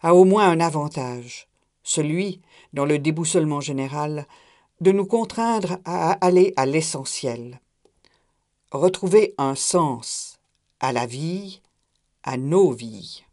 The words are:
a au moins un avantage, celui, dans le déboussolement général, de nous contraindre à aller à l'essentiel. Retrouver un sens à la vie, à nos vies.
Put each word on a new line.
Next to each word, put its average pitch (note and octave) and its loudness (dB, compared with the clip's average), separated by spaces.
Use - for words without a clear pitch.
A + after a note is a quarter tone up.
a E3+ 6
au F#3 10
moins G3 6
un E3 2
avantage, D3 -4
celui, E3+ -4
dans C#3+ -2
le D3 2
déboussolement D#3 0
général, D3 -6
de F#3 4
nous G3 2
contraindre A3 -2
à E3+ -2
aller F3+ 6
à C3 2
l'essentiel. C3 -6
Retrouver F#3 2
un C3+ 0
sens - -4
à C3 -2
la A#2+ -2
vie, E3+ -8
à C3 -6
nos D#3 2
vies. A2+ -14